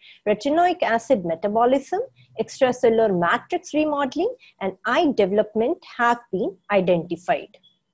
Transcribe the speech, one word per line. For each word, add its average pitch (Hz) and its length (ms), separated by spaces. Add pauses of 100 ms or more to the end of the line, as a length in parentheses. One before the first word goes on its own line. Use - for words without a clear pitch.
(280)
retinoic 320 540
acid 226 420
metabolism, 226 760 (400)
extracellular 226 760
matrix 226 560
remodeling, 294 580 (280)
and 190 160 (100)
eye 254 300
development 214 600 (200)
have 240 220 (100)
been 233 260 (140)
identified. 175 880 (360)